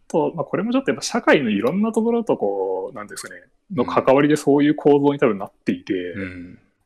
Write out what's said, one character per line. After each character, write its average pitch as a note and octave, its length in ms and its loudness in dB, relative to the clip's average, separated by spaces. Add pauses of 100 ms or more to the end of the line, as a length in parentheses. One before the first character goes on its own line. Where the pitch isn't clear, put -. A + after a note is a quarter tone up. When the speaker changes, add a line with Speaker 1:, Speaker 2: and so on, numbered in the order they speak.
Speaker 1:
と、 D3+ 260 0
ま D3+ 80 -6
あ - 20 -6
こ - 120 -4
れ F3+ 60 -2
も A#3 100 -2
ち C4 60 0
ょ - 20 2
っ C4+ 40 -6
と - 60 0
や B2 40 -2
っ - 20 -4
ぱ - 60 -12
社 - 200 -4
会 G3 200 4
の A2+ 80 -2
い G2+ 80 0
ろ A#2+ 140 0
ん G3+ 100 -2
な A3 100 0
と A3 100 0
こ A#3 100 0
ろ A#3 120 -2
と C3+ 120 0
こ G2 560 -4
う、 - 20 -20
な G#2+ 100 -12
ん - 20 -12
て G2 80 -18
い - 20 -14
う - 20 -12
ん - 40 -12
で - 60 -14
す - 0 -
か F#2 60 -18
ね、 F2 80 -20 (320)
の A#2+ 100 -2
Speaker 2:
う - 20 -2
ん。 - 20 -10
Speaker 1:
関 C3 260 2
わ C#3+ 80 6
り D3 60 4
で D3+ 80 4
そ C#3+ 200 2
う C#3+ 80 4
い D3 60 4
う D3+ 40 0
構 C#3+ 260 4
造 C#3+ 120 4
に C#3+ 60 -6
多 C#3+ 80 4
分 G2+ 120 0
な F#2 80 -8
っ - 60 -20
て - 200 -6
い F2+ 120 -6
て、 G2+ 100 -6
Speaker 2:
う F2+ 300 -8
ん。 F2+ 340 -14 (280)